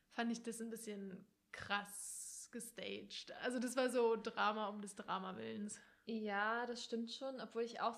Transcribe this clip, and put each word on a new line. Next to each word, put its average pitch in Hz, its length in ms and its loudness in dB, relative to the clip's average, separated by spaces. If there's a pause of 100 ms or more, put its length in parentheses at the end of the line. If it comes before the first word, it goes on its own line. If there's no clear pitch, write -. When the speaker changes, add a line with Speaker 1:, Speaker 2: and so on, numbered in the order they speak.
(100)
Speaker 1:
fand 233 200 0
ich 233 140 0
das 226 160 -4
ein 226 100 -4
bisschen 202 560 -8 (240)
krass - 1000 -4
gestaged. 202 800 -6 (100)
Also 247 160 2
das 240 180 0
war 254 140 8
so 226 240 8
Drama 214 540 2
um 208 120 -4
des 202 140 -8
Drama-Willens. 208 880 -4 (260)
Speaker 2:
Ja, 214 600 2
das 233 180 -4
stimmt 226 260 -2
schon, 269 300 -6
obwohl 226 220 -2
ich 233 180 -4
auch 226 160 2